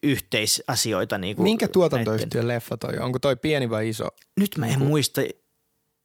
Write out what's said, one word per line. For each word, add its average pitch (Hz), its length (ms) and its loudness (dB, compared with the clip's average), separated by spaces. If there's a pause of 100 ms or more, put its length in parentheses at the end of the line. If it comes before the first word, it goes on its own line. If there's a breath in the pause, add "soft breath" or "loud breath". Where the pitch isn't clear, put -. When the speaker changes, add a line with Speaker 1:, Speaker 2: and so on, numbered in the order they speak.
Speaker 1:
yhteisasioita 110 1160 0
niinku 95 240 -2
Speaker 2:
Minkä 214 260 2
tuotantoyhtiön 117 640 2
Speaker 1:
näitten 117 180 -2
Speaker 2:
leffa 120 280 -4
toi 123 200 -6
on? - 60 -4
Onko 127 160 -2
toi 135 180 2
pieni 139 340 0
vai 110 180 0
iso? 107 200 -4 (320)
Speaker 1:
Nyt 202 180 0
mä 131 80 0
en 113 40 0
Speaker 2:
Niinku 135 140 2
Speaker 1:
muista. 143 360 2 (840)